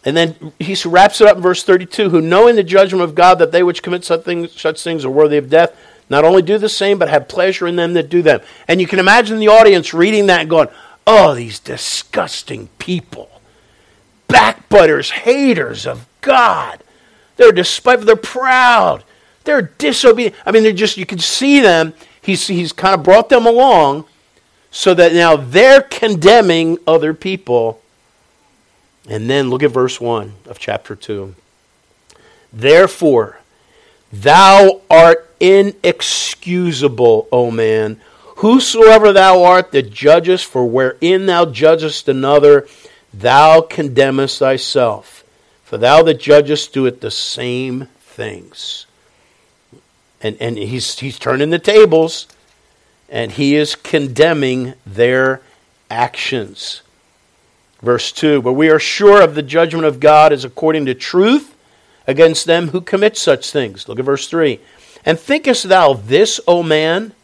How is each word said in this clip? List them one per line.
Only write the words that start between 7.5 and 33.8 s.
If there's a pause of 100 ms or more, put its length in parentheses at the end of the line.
in
them
that
do
them." (280)
And
you
can
imagine
the
audience
reading
that
and
going, (380)
"Oh,
these
disgusting (100)
people. (1000)
Backbiters,
haters
of (140)
God. (540)
They're
despiteful,
they're
proud. (420)
They're
disobedient." (100)
I
mean,
they're
just,
you
can
see
them. (300)
He's,
he's
kind
of
brought
them
along (680)
so
that
now
they're
condemning
other
people. (1300)
And
then
look
at
verse
one (120)
of
chapter
two. (1200)
"Therefore, (720)